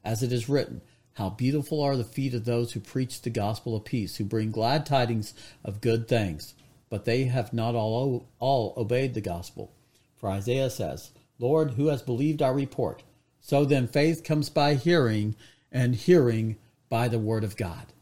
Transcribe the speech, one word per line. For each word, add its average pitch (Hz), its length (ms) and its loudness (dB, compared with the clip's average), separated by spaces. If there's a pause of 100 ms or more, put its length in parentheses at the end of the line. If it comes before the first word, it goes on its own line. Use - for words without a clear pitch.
As 110 180 -2
it 123 100 0
is 120 180 -2
written, - 320 0 (320)
'How 95 180 -4
beautiful 139 500 -2
are 139 160 0
the 120 60 -2
feet 135 300 -4
of 113 120 -4
those 117 280 -2
who 113 80 -6
preach - 400 -6
the 120 100 -6
gospel 110 440 -2
of 104 100 -6
peace, 110 320 -4
who 107 80 -4
bring 110 260 -2
glad 120 340 0
tidings 117 480 0 (300)
of 104 180 -8
good 117 260 0
things.' 98 460 -2 (360)
But 104 160 -6
they 123 180 2
have 123 300 -2
not 117 200 -2
all, 120 540 -2 (120)
all 131 380 2
obeyed 123 360 0
the 110 80 -2
gospel. 85 500 -8 (460)
For 104 120 -4
Isaiah 120 400 0
says, - 420 -8 (280)
'Lord, 143 320 2
who 139 160 2
has 139 140 0
believed 143 400 0
our 131 120 4
report?' 139 500 -2 (360)
So 147 240 2
then 131 240 2
faith 156 360 2
comes 151 260 0
by 147 260 4
hearing, 117 600 2 (360)
and 123 240 2
hearing 113 640 4 (320)
by 120 180 2
the 117 120 0
word 110 240 0
of 104 140 -6
God. 87 300 -6 (140)